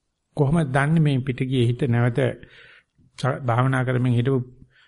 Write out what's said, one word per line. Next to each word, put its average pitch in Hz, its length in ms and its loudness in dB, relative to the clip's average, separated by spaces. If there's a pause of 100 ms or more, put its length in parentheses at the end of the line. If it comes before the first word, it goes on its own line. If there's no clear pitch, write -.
(360)
කොහොමද 151 320 0
දන්නේ 147 360 2
මේ 139 160 2
පිට 135 200 -4
ගියේ 127 260 0
හිත 120 180 -2
නැවත 120 340 0 (1000)
ස-, 131 220 -4
භාවනා 131 440 0
කරමින් 127 300 0
හිටපු 127 240 0 (500)